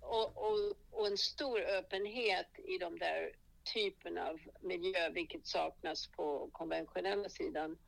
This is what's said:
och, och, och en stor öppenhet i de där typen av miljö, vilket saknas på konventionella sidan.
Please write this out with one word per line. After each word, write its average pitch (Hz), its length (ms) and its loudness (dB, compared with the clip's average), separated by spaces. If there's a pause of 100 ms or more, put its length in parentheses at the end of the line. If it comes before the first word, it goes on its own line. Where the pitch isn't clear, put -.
och, 220 360 0
och, 214 220 2 (320)
och 214 160 2
en 202 120 2
stor 247 420 2
öppenhet 202 840 2 (180)
i 185 140 -2
de 175 200 -4
där 165 340 0 (420)
typen 185 440 0
av 160 220 -2 (200)
miljö, 175 500 2
vilket 160 360 -4
saknas - 600 -2
på 151 460 -2
konventionella 175 760 -2
sidan. 160 600 -2